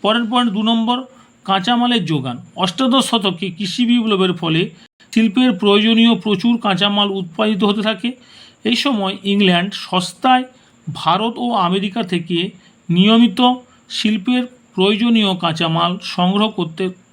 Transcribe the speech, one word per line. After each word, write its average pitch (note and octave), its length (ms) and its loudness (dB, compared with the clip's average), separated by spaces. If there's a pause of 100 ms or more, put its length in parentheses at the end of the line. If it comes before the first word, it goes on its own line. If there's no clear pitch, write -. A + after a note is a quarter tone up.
পরের A3+ 280 0
পয়েন্ট B3 220 0
দু G#3 120 -2
নম্বর, A3+ 400 0 (400)
কাঁচামালের A#3 640 0
যোগান। C3 320 -4 (180)
অষ্টাদশ B3 540 0
শতকে F#3+ 400 -2
কৃষি F#3+ 360 -4
বিপ্লবের A3 480 2
ফলে F3 360 -2 (440)
শিল্পের A3+ 380 2
প্রয়োজনীয় A3 640 4
প্রচুর A3+ 420 0
কাঁচামাল G3+ 540 0
উৎপাদিত G3 520 -2
হতে G#3 180 0
থাকে। A3+ 300 -4 (520)
এই A#3 120 0
সময় G3+ 480 -2
ইংল্যান্ড G3 500 2
সস্তায় B3+ 720 0 (500)
ভারত G#3 440 0
ও A#3+ 160 -4
আমেরিকা G3 500 -2
থেকে F3 460 -4 (400)
নিয়মিত A3+ 640 4 (360)
শিল্পের A3 540 -2 (320)
প্রয়োজনীয় G#3 600 2
কাঁচামাল E3+ 680 -2
সংগ্রহ G3 460 0
করতে F#3 400 -6 (240)